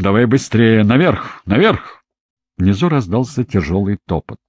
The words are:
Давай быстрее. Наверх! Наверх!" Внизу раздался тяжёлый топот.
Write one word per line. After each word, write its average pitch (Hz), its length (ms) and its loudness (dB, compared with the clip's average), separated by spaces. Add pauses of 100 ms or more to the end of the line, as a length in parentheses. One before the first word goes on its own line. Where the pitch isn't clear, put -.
Давай 101 240 2
быстрее. 113 580 2
Наверх! 123 640 0
Наверх!" 170 540 -2 (600)
Внизу 101 320 0
раздался 123 520 -2
тяжёлый 95 640 -2
топот. 73 320 -8 (100)